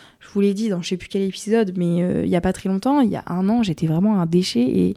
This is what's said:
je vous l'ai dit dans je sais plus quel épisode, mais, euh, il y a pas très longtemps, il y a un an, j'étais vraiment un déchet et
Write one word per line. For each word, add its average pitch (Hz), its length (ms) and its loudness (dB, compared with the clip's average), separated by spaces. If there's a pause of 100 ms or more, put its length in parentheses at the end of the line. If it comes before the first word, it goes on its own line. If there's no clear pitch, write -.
(200)
je - 100 -20
vous 202 100 -2
l'ai 202 140 4
dit 214 160 -2
dans 175 120 -2
je 165 60 -10
sais 185 80 -2
plus - 140 -12
quel 196 120 -2
épisode, 196 540 -2
mais, 175 260 0
euh, 180 220 0
il 180 60 -2
y 180 80 2
a 170 40 0
pas 185 120 0
très - 160 -6
longtemps, 254 320 2
il 220 80 4
y 170 80 -2
a 107 100 -10
un 185 220 0
an, 240 120 2
j'étais 165 260 -2
vraiment 185 340 2
un 170 40 2
déchet 180 360 0
et 190 360 0